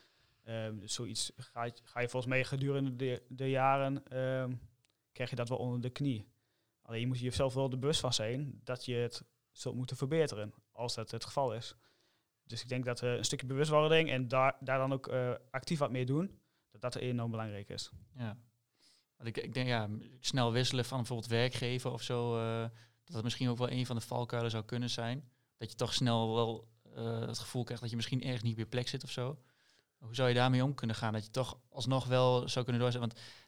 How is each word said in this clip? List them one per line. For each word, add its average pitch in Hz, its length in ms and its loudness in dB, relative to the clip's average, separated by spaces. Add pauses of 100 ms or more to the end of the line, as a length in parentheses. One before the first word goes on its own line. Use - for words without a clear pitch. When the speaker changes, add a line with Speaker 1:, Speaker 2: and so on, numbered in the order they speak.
(440)
Speaker 1:
Ehm, 110 360 -6
dus 104 140 -8
zoiets 113 440 -4
ga 120 260 -8
je, 120 100 -4 (100)
ga - 160 -8
je 123 100 0
volgens 127 240 -2
mij 131 100 4
gedurende 135 520 0
de, 127 340 -2
de 135 200 -4
jaren, 135 580 2
ehm, 131 480 -2 (560)
krijg - 180 -4
je - 60 -6
dat 120 140 -2
wel 127 80 0
onder 123 240 -2
de 123 80 -4
knie. 123 380 -2 (540)
Alleen 113 180 -6
je 120 80 0
moet 127 120 -2
jezelf 127 340 0
wel 135 180 0
er 127 80 -2
bewust 147 200 2
van 127 140 0
zijn 131 500 -2
dat - 220 -6
je 123 100 -2
het 120 280 -2 (280)
zult - 240 -6
moeten 127 220 -6
verbeteren, 135 560 0 (180)
als 117 240 -6
dat 110 160 -8
het 117 140 -6
geval 135 280 0
is. 117 220 -8 (680)
Dus 113 180 -8
ik 123 80 -14
denk 127 160 -2
dat, 123 160 -4
eh, 123 120 2
een 113 120 0
stukje 131 220 -2
bewustwording 151 640 6
en 131 180 0
daar, 131 320 4
daar 135 180 0
dan 135 160 2
ook, 135 140 -4
eh, 127 240 0 (200)
actief 147 280 -2
wat 139 120 2
mee 127 140 0
doen, 156 340 0 (320)
dat 104 100 -20
dat - 140 -4
enorm 120 360 0
belangrijk 107 380 -6
is. - 220 -8 (260)
Speaker 2:
Ja. 117 200 -6 (800)
Want 113 140 -8
ik, 117 80 -6
ik - 160 -4
denk, 127 140 0
ja, 113 200 2
m-, 107 140 -6 (180)
snel 123 320 2
wisselen 123 340 2
van 135 120 -4
bijvoorbeeld 117 320 -4
werkgever 123 600 2
of 120 100 -4
zo, 120 360 0
eh, 113 240 0 (420)
dat - 120 -16
dat 110 80 -2
misschien 123 260 2
ook 120 80 2
wel 123 140 2
een 123 140 0
van 123 100 -2
de 113 60 -2
valkuilen 120 500 -2
zou 110 120 -2
kunnen 120 260 -4
zijn. 120 400 -4 (280)
Dat 110 120 -8
je - 60 -16
toch - 180 0
snel 113 420 4
wel, 113 320 0 (280)
eh, 117 320 -2
het 117 120 -6
gevoel - 240 -4
krijgt 117 180 -6
dat 120 100 -6
je 117 60 -2
misschien 123 260 -2
ergens 123 200 -2
niet 117 100 2
op 110 60 -4
je 113 60 -2
plek 123 220 -2
zit - 160 -6
of - 80 -12
zo. 131 260 -4 (600)
Hoe 117 180 -12
zou 127 140 6
je 120 60 6
daarmee 127 280 8
om 139 100 2
kunnen 113 220 -2
gaan? 110 180 0
Dat 107 120 -2
je - 60 -20
toch - 280 -2 (100)
alsnog 131 360 0
wel 127 440 4
zou 127 160 0
kunnen 120 160 2
doorzetten? 123 280 2
Want - 120 -10 (260)